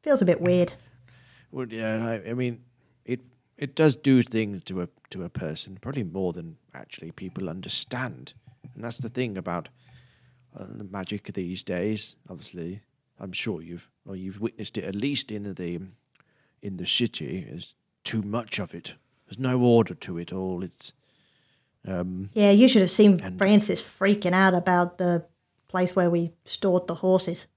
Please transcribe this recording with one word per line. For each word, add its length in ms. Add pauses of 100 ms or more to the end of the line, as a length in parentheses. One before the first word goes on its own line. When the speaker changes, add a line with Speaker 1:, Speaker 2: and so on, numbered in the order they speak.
Speaker 1:
Feels 200
a 40
bit 140
weird. 320 (800)
Speaker 2:
Well, 160
yeah, 380 (180)
I, 60
I 40
mean, 280 (420)
it, 160 (380)
it 160
does 220
do 260
things 420
to 180
a, 60 (220)
to 140
a 40
person, 520
probably 240
more 280
than 240 (160)
actually 380
people 400
understand. 840 (400)
And 100
that's 140
the 100
thing 280
about, 320 (920)
uh, 100
the 160
magic 500
these 300
days. 500 (140)
Obviously, 540 (360)
I'm 140
sure 300
you've, 260 (180)
or 80
you've 260
witnessed 380
it 60
at 100
least 380
in 100 (120)
the, 260 (800)
in 140
the 100
city. 640
There's 260 (300)
too 180
much 380
of 120
it. 220 (320)
There's 140
no 200
order 340
to 240
it 140
all. 300
It's, 300 (960)
um, 460
Speaker 1:
Yeah, 180
you 180
should 140
have 80
seen 300
Speaker 2:
and 180
Speaker 1:
Francis 440
freaking 500
out 220
about 440
the 260 (440)
place 280
where 140
we 220 (120)
stored 420
the 100
horses. 500 (100)